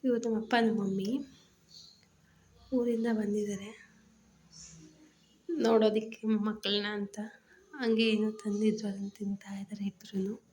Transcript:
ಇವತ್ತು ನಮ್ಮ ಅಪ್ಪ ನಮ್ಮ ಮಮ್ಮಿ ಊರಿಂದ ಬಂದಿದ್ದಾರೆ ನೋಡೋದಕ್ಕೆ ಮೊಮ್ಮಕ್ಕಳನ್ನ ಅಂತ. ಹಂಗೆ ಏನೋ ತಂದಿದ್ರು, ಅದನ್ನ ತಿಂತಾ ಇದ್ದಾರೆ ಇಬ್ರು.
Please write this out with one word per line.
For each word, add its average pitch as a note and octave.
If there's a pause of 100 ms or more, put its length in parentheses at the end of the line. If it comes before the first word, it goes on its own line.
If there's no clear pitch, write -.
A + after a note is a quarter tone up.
ಇವತ್ತು A#3
ನಮ್ಮ A3
ಅಪ್ಪ -
ನಮ್ಮ G#3+
ಮಮ್ಮಿ F#3+ (1700)
ಊರಿಂದ A#3 (120)
ಬಂದಿದ್ದಾರೆ G#3 (1800)
ನೋಡೋದಕ್ಕೆ A3 (140)
ಮೊಮ್ಮಕ್ಕಳನ್ನ G#3 (100)
ಅಂತ. G3+ (640)
ಹಂಗೆ A3+ (100)
ಏನೋ G#3+
ತಂದಿದ್ರು, G#3+
ಅದನ್ನ G3 (100)
ತಿಂತಾ G3
ಇದ್ದಾರೆ G3+
ಇಬ್ರು. G3 (180)